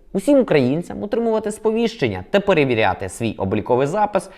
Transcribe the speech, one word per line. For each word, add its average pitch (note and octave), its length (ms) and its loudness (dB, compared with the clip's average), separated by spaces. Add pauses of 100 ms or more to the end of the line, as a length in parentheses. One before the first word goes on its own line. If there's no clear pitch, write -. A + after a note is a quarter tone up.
(140)
усім C4+ 260 4
українцям E3 640 0
отримувати A3 480 -2
сповіщення G#3+ 800 -2
та G3+ 100 2
перевіряти A#2+ 680 2
свій A2 280 -4
обліковий A2 500 0
запис G3+ 500 -2